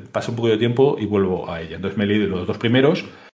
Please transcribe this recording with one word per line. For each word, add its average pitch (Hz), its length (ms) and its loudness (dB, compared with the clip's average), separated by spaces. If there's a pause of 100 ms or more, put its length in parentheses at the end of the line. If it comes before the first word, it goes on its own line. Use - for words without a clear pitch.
(120)
pasa - 200 -4
un 113 40 -6
poquito 117 180 2
de 107 60 2
tiempo 120 400 2
y 110 80 -2
vuelvo 95 420 0
a 82 120 -8
ella. 82 160 -12
Entonces 92 200 -6
me 104 80 0
leí 104 220 2
los 90 180 -4
dos 98 140 -4
primeros, 131 460 2 (320)